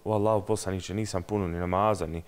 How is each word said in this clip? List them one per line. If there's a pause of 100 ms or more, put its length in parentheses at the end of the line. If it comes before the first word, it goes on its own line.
„O
Allahu
poslaniče,
nisam
puno
ni
namaza,
ni,